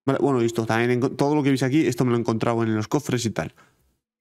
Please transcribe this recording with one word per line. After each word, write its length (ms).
Vale, 160
bueno, 180
listo. 260
También 260
enco-, 240
todo 200
lo 80
que 60
veis 140
aquí, 220
esto 200
me 60
lo 60
he 20
encontrado 440
en 120
los 120
cofres 380
y 60
tal. 220